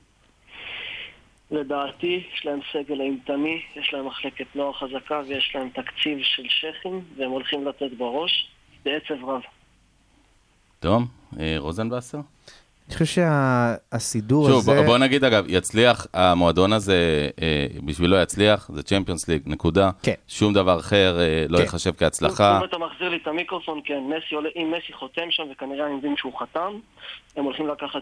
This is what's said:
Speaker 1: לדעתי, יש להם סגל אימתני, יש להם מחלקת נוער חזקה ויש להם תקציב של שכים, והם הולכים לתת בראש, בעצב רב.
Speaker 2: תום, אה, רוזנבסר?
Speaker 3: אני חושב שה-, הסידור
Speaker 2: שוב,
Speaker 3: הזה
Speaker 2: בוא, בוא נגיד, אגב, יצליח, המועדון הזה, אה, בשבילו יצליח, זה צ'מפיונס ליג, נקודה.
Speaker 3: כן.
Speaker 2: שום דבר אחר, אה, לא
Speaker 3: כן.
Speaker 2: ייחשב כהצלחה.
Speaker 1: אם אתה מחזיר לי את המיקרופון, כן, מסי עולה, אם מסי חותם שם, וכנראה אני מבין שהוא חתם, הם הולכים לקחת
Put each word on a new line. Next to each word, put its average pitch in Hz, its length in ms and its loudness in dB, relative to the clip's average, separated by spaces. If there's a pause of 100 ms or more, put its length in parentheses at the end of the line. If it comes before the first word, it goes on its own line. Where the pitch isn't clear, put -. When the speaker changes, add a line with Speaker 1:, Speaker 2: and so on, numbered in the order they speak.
(1500)
Speaker 1:
לדעתי, 147 720 -4 (120)
יש - 120 -10
להם 143 140 -4 (140)
סגל 143 280 -6
אימתני, 143 600 -4 (140)
יש 147 180 -6
להם 135 140 -8
מחלקת 131 380 -10 (100)
נוער 143 180 -4
חזקה 139 540 -8
ויש 135 280 -6
להם 131 140 -8
תקציב 139 520 -6
של 135 280 -2
שכים, 180 520 -6 (160)
והם 131 140 -4
הולכים 139 360 -4
לתת 131 300 -6
בראש, 131 500 -4 (380)
בעצב 143 440 -6
רב. 127 120 -4 (1400)
Speaker 2:
תום, 113 260 2 (340)
אה, 80 180 -2
רוזנבסר? 110 600 -6 (680)
Speaker 3:
אני - 100 -14
חושב 165 80 2
שה-, 135 680 2 (180)
הסידור 117 580 0
Speaker 2:
שוב, 135 80 8 (120)
Speaker 3:
הזה 139 100 6
Speaker 2:
בוא, 151 60 6
בוא 123 120 6
נגיד, 135 260 4
אגב, 110 240 4
יצליח, 107 640 4
המועדון 90 600 4
הזה, 85 560 2 (120)
אה, 76 260 2 (180)
בשבילו 85 320 2
יצליח, 101 560 4
זה 73 100 -8
צ'מפיונס 95 440 -2
ליג, 78 180 2
נקודה. 82 440 4 (140)
Speaker 3:
כן. 113 100 0 (140)
Speaker 2:
שום 104 260 2
דבר 92 260 6
אחר, 92 400 4
אה, 80 300 2
לא 85 80 2
Speaker 3:
כן. 87 60 6
Speaker 2:
ייחשב 85 340 -2
כהצלחה. 90 640 2
Speaker 1:
אם 92 40 0
אתה 175 140 -6
מחזיר 165 320 -6
לי 170 120 -4
את - 60 -12
המיקרופון, 165 580 -6
כן, 143 220 -4
מסי 156 280 -6
עולה, 151 200 -4
אם 160 220 -4
מסי 156 160 -14
חותם 139 360 -10
שם, 160 220 -4
וכנראה 139 360 -8
אני 143 80 -6
מבין 143 220 -4
שהוא 131 220 -8
חתם, 165 320 -6 (640)
הם 143 80 -4
הולכים 151 220 -4
לקחת 143 340 -6